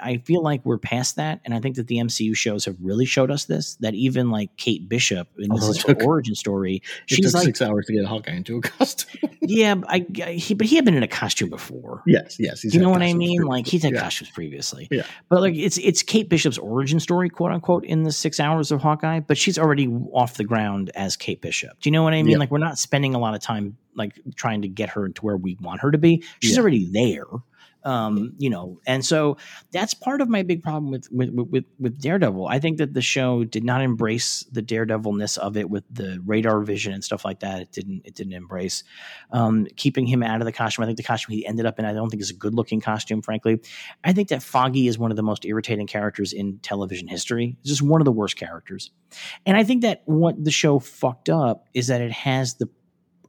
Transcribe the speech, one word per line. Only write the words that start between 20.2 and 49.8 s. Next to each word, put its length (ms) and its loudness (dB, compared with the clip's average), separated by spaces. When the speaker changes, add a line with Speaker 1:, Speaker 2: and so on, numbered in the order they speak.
Speaker 1:
the 80 -2
ground 500 -2
as 220 -4
Kate 260 -6
Bishop. 380 -8
Do 100 0
you 20 4
know 120 4
what 100 4
I 80 2
mean? 120 6
Speaker 2:
Yeah. 60 6
Speaker 1:
Like, 120 0
we're 60 2
not 200 -2
spending 200 0
a 40 0
lot 160 0
of 60 -6
time, 360 -4
like, 240 -6
trying 280 -2
to 40 -4
get 220 -4
her 180 -4
to 140 -10
where 160 0
we 240 -4
want 200 -8
her 100 4
to 60 6
be. 260 6
She's 140 4
Speaker 2:
Yeah. 60 6
Speaker 1:
already 300 4
there. 340 2
Um, 540 -2
you 120 -2
know, 360 -6
and 200 -2
so 320 2
that's 220 -2
part 260 -4
of 80 0
my 160 2
big 180 -2
problem 300 -4
with, 180 -8
with, 200 0
with, 340 0
with 220 -4
Daredevil. 460 2
I 120 0
think 200 0
that 140 -2
the 80 0
show 440 0
did 180 -4
not 180 2
embrace 680 0
the 100 -4
Daredevilness 760 -2
of 180 -4
it 140 -2
with 200 -4
the 360 -8
radar 360 2
vision 300 -4
and 100 -8
stuff 220 -6
like 180 -6
that. 200 -6
It 100 -14
didn't, 320 -10
it 100 -20
didn't 200 -10
embrace, 500 -8
um, 360 2
keeping 280 0
him 160 2
out 200 0
of 40 -2
the 60 -4
costume. 320 -2
I 40 -2
think 100 -4
the 60 -8
costume 320 -4
he 100 -6
ended 200 -2
up 140 -2
in, 60 -2
I 80 -2
don't 160 -2
think 120 -6
is 100 -6
a 40 -12
good 200 -4
looking 260 0
costume, 400 -2
frankly. 400 0
I 80 4
think 180 2
that 140 -2
Foggy 440 2
is 100 0
one 140 0
of 40 -2
the 80 0
most 220 -2
irritating 420 -2
characters 460 -4
in 260 -4
television 480 -6
history. 540 -4
It's 80 -6
just 120 0
one 200 6
of 40 4
the 60 4
worst 240 0
characters. 560 -14
And 100 6
I 80 6
think 200 2